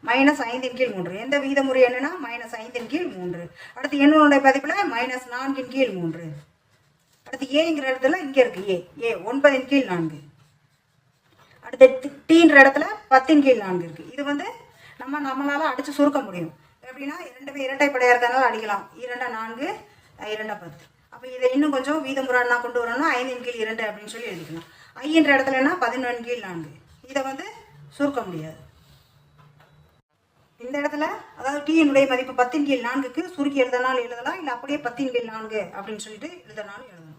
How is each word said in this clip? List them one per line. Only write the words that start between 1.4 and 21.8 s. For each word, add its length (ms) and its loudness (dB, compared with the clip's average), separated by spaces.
விகிதமுறை 420 2
என்னன்னா, 240 -2
மைனஸ் 380 -12
ஐந்தின் 300 -10
கீழ் 220 -4
மூன்று. 280 -8
அடுத்து 280 -6
என்னுடைய 420 8
மதிப்புல 280 2
மைனஸ் 400 -4
நான்கின் 400 -6
கீழ் 220 2
மூன்று. 280 -6
அடுத்து 200 -10
ஏங்கிற 300 0
இடத்துல 360 0
இங்க 160 0
இருக்கு 200 2
ஏ, 20 -2
ஏ 80 -2
ஒன்பதின் 400 4
கீழ் 200 2
நான்கு. 280 -4
அடுத்து 200 8
டி-, 120 -10
டீன்ற 340 8
இடத்துல 240 6
பத்தின் 320 6
கீழ் 200 4
நான்கு 240 -4
இருக்கு. 240 -16
இது 180 -8
வந்து 160 -4
நம்ம, 280 -6
நம்மளால 440 -2
அடிச்சு 260 -8
சுருக்க 300 4
முடியும். 260 -10
எப்படின்னா, 280 -12
ரெண்டுமே 300 -12
இரட்டைப்படையா 460 2
இருக்கிறதுனால 380 2
அடிக்கலாம். 340 -6
இரண்டா 260 -8
நான்கு, 300 -8
இரண்டா 280 -8
பத்து. 220 -20
அப்ப 100 -20
இதை 200 2
இன்னும் 200 2
கொஞ்சம் 300 -2